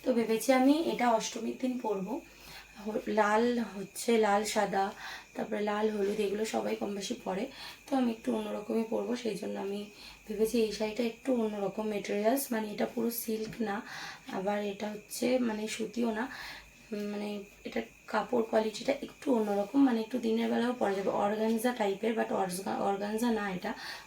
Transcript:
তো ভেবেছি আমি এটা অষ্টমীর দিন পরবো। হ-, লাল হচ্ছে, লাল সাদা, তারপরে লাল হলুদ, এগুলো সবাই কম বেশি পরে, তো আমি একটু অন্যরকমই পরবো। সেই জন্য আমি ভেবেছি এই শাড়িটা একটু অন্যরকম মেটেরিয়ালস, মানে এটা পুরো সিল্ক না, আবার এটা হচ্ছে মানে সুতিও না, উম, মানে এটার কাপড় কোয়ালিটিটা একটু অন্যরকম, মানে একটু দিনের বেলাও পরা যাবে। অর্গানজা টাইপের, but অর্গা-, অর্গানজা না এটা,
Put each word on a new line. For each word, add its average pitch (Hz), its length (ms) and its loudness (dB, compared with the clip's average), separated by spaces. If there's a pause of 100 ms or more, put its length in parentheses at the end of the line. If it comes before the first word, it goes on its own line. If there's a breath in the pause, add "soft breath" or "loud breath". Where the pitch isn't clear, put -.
তো 262 100 2
ভেবেছি 226 400 4
আমি 277 300 6
এটা 240 280 2
অষ্টমীর 226 500 0
দিন 247 180 -2
পরবো। 214 420 -2 (640 loud breath)
হ-, 214 220 -2
লাল 214 520 4
হচ্ছে, 208 600 0
লাল 208 260 6
সাদা, 202 480 2 (420 loud breath)
তারপরে 220 260 -4
লাল 214 300 2
হলুদ, 208 300 0
এগুলো 208 240 0
সবাই 220 320 -2
কম 202 180 -4
বেশি 202 200 -6 (100)
পরে, 196 220 -2 (440 loud breath)
তো 277 60 2
আমি 247 140 4
একটু 226 260 -2
অন্যরকমই 214 540 -2
পরবো। 214 260 0
সেই 214 200 -4
জন্য 202 240 -6
আমি 202 300 -6 (380 loud breath)
ভেবেছি 220 340 2
এই 214 100 2
শাড়িটা 214 300 -2
একটু 233 400 0
অন্যরকম 208 440 -2
মেটেরিয়ালস, 214 640 0
মানে 214 200 -2
এটা 226 140 0
পুরো 233 240 -2
সিল্ক 220 520 -4
না, 208 200 -2 (500 loud breath)
আবার 208 320 -2
এটা 208 260 -4
হচ্ছে 240 480 0
মানে 220 300 0
সুতিও 226 420 -2
না, 226 180 -2 (640 loud breath)
উম, 208 60 -4
মানে 208 460 -6 (200)
এটার 233 180 -4 (240)
কাপড় 226 360 0
কোয়ালিটিটা 220 500 2
একটু - 420 0
অন্যরকম, 208 520 4
মানে 226 140 4
একটু 226 180 -4
দিনের 226 320 2
বেলাও 233 220 2
পরা 202 220 2
যাবে। 196 160 0
অর্গানজা 220 640 2
টাইপের, 220 460 0
but 220 140 -2
অর্গা-, 190 460 -2
অর্গানজা 208 520 0
না 202 200 0
এটা, 196 240 -4 (320 loud breath)